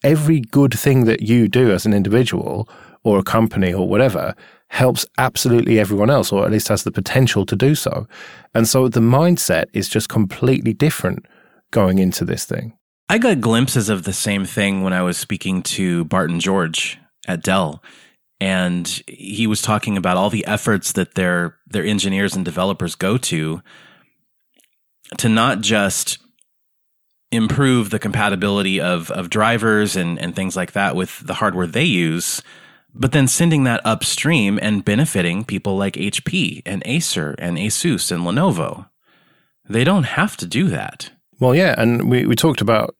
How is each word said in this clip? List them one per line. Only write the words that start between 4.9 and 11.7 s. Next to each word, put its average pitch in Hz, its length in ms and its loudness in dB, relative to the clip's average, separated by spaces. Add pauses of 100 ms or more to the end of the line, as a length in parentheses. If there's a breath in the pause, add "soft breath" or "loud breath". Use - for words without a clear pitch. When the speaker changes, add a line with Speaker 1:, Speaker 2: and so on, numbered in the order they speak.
Speaker 1:
absolutely 120 640 2
everyone 104 300 2
else, 131 240 2
or 98 100 2
at - 80 2
least 107 160 0
has 104 160 0
the - 80 -4
potential 104 540 0
to 113 100 -4
do 139 200 2
so. - 300 -4 (480 loud breath)
And 113 140 2
so 131 220 4
the 120 100 0
mindset 123 720 4
is 101 160 -4
just - 220 -2
completely 113 640 0
different - 520 -2 (460 soft breath)